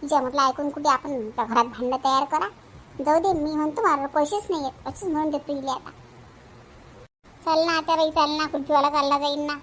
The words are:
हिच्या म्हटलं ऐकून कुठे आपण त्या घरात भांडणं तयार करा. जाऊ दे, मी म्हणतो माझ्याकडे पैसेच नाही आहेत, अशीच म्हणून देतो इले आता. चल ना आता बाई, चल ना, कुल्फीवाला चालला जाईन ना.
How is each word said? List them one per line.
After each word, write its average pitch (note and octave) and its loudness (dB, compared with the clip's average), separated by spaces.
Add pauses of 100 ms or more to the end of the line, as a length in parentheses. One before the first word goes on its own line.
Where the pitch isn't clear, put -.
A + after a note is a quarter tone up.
हिच्या C#4+ 2
म्हटलं B3+ 0
ऐकून C#4 0
कुठे D4 -2
आपण C4 -2
त्या A#3 -2
घरात A3+ 2
भांडणं A#3+ -4
तयार C4+ 2
करा. D#4+ -2 (560)
जाऊ D4+ 4
दे, F4 2
मी D4+ -2
म्हणतो D4+ -2
माझ्याकडे C#4+ 0
पैसेच D#4+ 0
नाही E4 -2
आहेत, C4 -8
अशीच E4+ -8
म्हणून D#4 0
देतो D4 -4
इले C4+ -6
आता. - -8 (1500)
चल D#4+ 4
ना E4+ 0
आता E4 2
बाई, D#4 2
चल D#4 2
ना, D4+ -2
कुल्फीवाला C#4+ 2
चालला C#4+ 2
जाईन C#4+ -2
ना. D4 -4 (100)